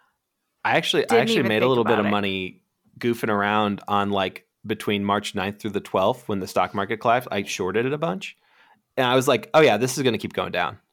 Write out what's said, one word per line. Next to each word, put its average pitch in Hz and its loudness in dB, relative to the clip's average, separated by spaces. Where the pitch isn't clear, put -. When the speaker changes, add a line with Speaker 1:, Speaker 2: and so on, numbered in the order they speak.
Speaker 1:
I 113 2
actually, 165 0
I - -10
Speaker 2:
Didn't - 4
Speaker 1:
actually 226 0
Speaker 2:
even 123 2
Speaker 1:
made 107 2
a 110 2
Speaker 2:
think 127 4
Speaker 1:
little 120 4
bit 120 2
Speaker 2:
about 107 2
Speaker 1:
of 101 0
Speaker 2:
it. 104 0
Speaker 1:
money 98 -4
goofing 117 -2
around 104 2
on, 101 0
like, 95 -2
between 104 -2
March 101 -2
ninth 101 -4
through 107 -6
the 101 -4
twelfth 107 -2
when 101 -4
the 92 -6
stock 92 0
market 101 -4
collapsed. 123 0
I 101 -2
shorted 101 -2
it 131 -4
a 151 -4
bunch. 170 -6
And 131 0
I 123 2
was 131 2
like, 127 0
"Oh, 156 8
yeah, 123 8
this 127 -2
is 139 0
gonna 113 2
keep - -10
going 90 -4
down." 87 -2